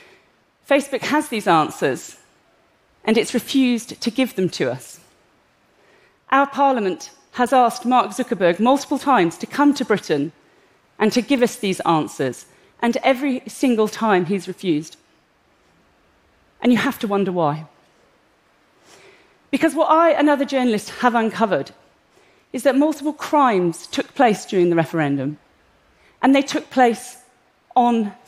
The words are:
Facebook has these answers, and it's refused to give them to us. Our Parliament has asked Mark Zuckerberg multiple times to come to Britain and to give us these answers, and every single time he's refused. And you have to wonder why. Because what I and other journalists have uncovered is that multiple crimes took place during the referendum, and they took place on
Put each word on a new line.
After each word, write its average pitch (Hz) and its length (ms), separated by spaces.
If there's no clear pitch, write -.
Facebook 277 340
has 294 260
these 214 180
answers, 156 680
and 220 120
it's - 180
refused 247 680
to - 80
give 240 260
them 190 140
to 135 200
us. - 300
Our 277 160
Parliament 262 640
has 247 200
asked 240 340
Mark 240 240
Zuckerberg 190 500
multiple 269 380
times 196 400
to - 80
come 285 260
to 262 140
Britain 156 460
and 214 140
to 240 100
give 254 200
us - 140
these 190 240
answers, 151 640
and 233 160
every 262 480
single 220 420
time 202 380
he's 185 220
refused. 165 480
And 240 100
you 240 80
have - 200
to 226 100
wonder 196 240
why. 156 340
Because 277 240
what 302 160
I 320 200
and 294 180
other 285 160
journalists 247 460
have 240 140
uncovered 196 560
is 254 120
that 262 120
multiple 294 380
crimes 220 720
took - 280
place 226 300
during 180 240
the 170 80
referendum, 151 600
and 269 140
they 277 80
took 277 260
place 240 480
on 240 380